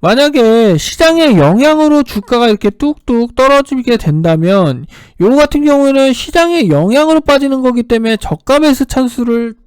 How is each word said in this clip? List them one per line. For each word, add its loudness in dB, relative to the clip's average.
만약에 2
시장의 0
영향으로 2
주가가 -2
이렇게 -2
뚝뚝 -4
떨어지게 0
된다면 0
요거 2
같은 0
경우에는 2
시장의 -2
영향으로 2
빠지는 -2
거기 -2
때문에 -2
저가 -4
매수 0
찬스를 -4